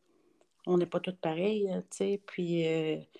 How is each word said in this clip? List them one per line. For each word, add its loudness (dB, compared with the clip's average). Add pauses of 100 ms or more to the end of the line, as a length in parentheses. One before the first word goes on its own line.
(680)
on 4
n'est 4
pas -2
toutes -6
pareilles, 0
euh, -2 (100)
tu -12
sais, 0
puis, 0
euh, 0 (220)